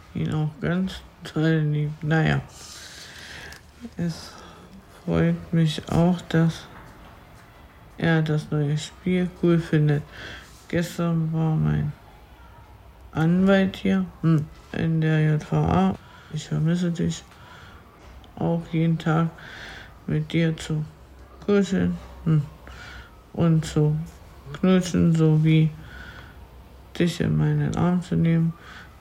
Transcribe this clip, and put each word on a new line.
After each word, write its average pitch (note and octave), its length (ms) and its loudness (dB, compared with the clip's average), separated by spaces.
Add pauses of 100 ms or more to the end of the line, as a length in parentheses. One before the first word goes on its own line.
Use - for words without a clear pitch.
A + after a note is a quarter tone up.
(140)
ihn D#3 200 -4
auch D3+ 160 -2 (100)
ganz F#3 400 -2 (220)
toll D#3 480 0
lieb. D3 200 -2 (120)
Naja, D3+ 400 2 (1500)
es E3+ 360 -6 (720)
freut E3+ 480 0
mich E3 380 0
auch, E3+ 320 4
dass E3 440 0 (1300)
er E3 240 2
das D3+ 300 -2
neue D3+ 260 0
Spiel F3+ 540 -2 (120)
cool E3+ 160 6
findet. D3+ 440 2 (680)
Gestern E3+ 640 -2
war D#3+ 220 0
mein D3+ 380 0 (1200)
Anwalt F#3+ 640 2
hier, F#3+ 280 0 (160)
hm, D#3 260 2 (260)
in D#3+ 280 0
der D#3 320 2
J D3+ 100 0
V - 140 -2
A. F#3 380 2 (400)
Ich D3+ 140 -8
vermisse E3+ 420 0
dich. E3+ 320 -4 (1120)
Auch E3+ 260 -2 (100)
jeden E3 260 2
Tag E3 300 0 (800)
mit D3+ 240 -4
dir E3 240 0
zu D#3 280 -6 (640)
kuscheln, F#3 500 2 (280)
hm, D#3 180 4 (880)
und D#3+ 320 2
zu D3+ 320 2 (580)
knutschen, F3+ 600 4
sowie D#3 560 4 (1300)
dich F3 220 0
in D3+ 160 2
meinen D3+ 400 2
Arm F3 260 2
zu E3+ 140 -2
nehmen. E3 360 2 (480)